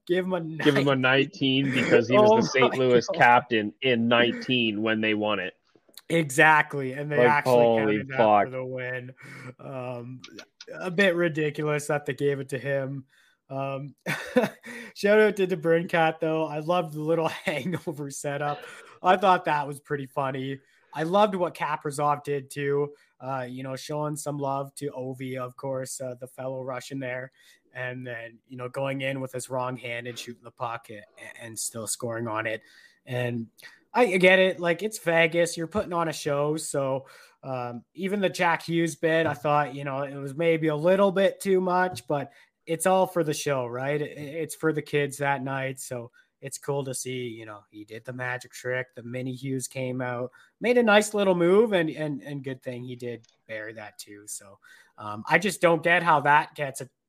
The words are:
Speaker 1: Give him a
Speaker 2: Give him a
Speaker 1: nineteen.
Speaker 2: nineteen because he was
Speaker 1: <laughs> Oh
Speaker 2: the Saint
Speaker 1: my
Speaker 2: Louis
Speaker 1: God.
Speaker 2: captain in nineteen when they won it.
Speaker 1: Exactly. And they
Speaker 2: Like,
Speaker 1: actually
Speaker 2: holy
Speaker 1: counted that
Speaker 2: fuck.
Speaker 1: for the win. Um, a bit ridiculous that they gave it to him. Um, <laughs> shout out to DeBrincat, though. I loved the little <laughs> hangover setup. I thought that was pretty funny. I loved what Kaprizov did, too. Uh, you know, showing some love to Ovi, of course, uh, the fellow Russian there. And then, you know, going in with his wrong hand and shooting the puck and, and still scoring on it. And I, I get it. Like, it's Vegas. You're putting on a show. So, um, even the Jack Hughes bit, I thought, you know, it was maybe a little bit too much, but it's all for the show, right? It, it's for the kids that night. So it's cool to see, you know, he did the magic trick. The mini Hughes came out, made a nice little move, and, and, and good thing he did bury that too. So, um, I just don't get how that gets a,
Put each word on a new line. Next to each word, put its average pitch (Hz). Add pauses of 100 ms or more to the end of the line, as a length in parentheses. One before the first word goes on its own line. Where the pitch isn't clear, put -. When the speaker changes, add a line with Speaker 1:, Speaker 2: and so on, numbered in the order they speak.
Speaker 1:
Give 180
him 185
a 170
Speaker 2:
Give 156
him 143
a 135
Speaker 1:
nineteen. 135
Speaker 2:
nineteen 135 (120)
because 117
he 123
was 214
Speaker 1:
<laughs> -
Oh 226
Speaker 2:
the 226
Saint 127
Speaker 1:
my 131
Speaker 2:
Louis 123
Speaker 1:
God. -
Speaker 2:
captain 120
in 117
nineteen 120
when 110
they 107
won 104
it. 90 (520)
Speaker 1:
Exactly. 151
And 147
they 143
Speaker 2:
Like, 123
Speaker 1:
actually 135
Speaker 2:
holy 117 (180)
Speaker 1:
counted 104
that 131
Speaker 2:
fuck. 104
Speaker 1:
for 131
the 127
win. 127 (480)
Um, 127 (580)
a 180
bit 175
ridiculous 151
that 147
they 139
gave 143
it 131
to 135
him. 135 (440)
Um, 135 (120)
<laughs> - (920)
shout 208
out 214
to 190
DeBrincat, 165
though. 160
I 151
loved 160
the 151
little 160
<laughs> -
hangover 147
setup. 147 (440)
I 185
thought 185
that 147
was 143
pretty 143
funny. 135 (340)
I 156
loved 196
what 175
Kaprizov 147
did, 143
too. 143 (260)
Uh, 131
you 127
know, 131
showing 151
some 147
love 139
to 143
Ovi, 131
of 123
course, 135
uh, 127
the 127
fellow 131
Russian 131
there. 127 (420)
And 127
then, 117
you 127
know, 123
going 135
in 135
with 131
his 123
wrong 127
hand 120
and 120
shooting 120
the 117
puck 117
and, 104 (380)
and 113
still 110
scoring 117
on 110
it. 110 (440)
And 120 (460)
I, 220
I 190
get 185
it. 185
Like, 170
it's 214
Vegas. 165
You're 165
putting 180
on 170
a 151
show. 147
So, 135 (380)
um, 123 (100)
even 196
the 180
Jack 165
Hughes 165
bit, 160
I 147
thought, 147
you 143
know, 139
it 139
was 139
maybe 160
a 151
little 190
bit 185
too 190
much, 180
but 143 (340)
it's 165
all 185
for 175
the 151
show, 135
right? 135
It, -
it's 151
for 156
the 147
kids 143
that 139
night. 135
So 120 (320)
it's 139
cool 143
to 135
see, 127
you 113
know, 104 (100)
he 107
did 110
the 127
magic 127
trick. 127
The 117
mini 127
Hughes 131
came 127
out, 123 (280)
made 240
a 233
nice 208
little 196
move, 196
and, 165
and, 147
and 143
good 135
thing 123
he 127
did 120 (200)
bury 110
that 107
too. 104
So, 101 (400)
um, 107
I 160
just 180
don't 170
get 170
how 160
that 147
gets 139
a, 127 (200)